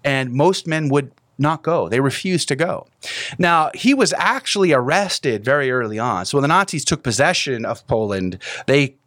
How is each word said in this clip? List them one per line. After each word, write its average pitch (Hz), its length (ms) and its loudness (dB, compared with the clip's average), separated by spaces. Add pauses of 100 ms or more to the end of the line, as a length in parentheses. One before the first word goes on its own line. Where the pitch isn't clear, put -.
And 135 300 -2
most 165 340 2
men 156 220 -2
would 139 220 0 (260)
not 156 260 0
go. 151 260 0
They 117 100 0
refused 143 480 0
to 139 80 -2
go. - 320 -4 (500)
Now, 170 380 2
he 262 180 2
was 254 240 2
actually 196 560 0
arrested 135 680 0
very 135 260 0
early 113 300 -2
on. 110 260 -2
So - 120 -2
when 135 60 2
the 143 40 2
Nazis 170 380 0
took - 180 -2
possession 131 640 0
of 110 220 -6
Poland, 98 520 -2 (280)
they, 135 280 2 (120)